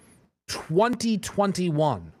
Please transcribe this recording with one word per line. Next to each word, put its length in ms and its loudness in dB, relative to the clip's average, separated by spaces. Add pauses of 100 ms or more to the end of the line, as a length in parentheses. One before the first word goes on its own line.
(460)
twenty 680 0
twenty-one. 1040 0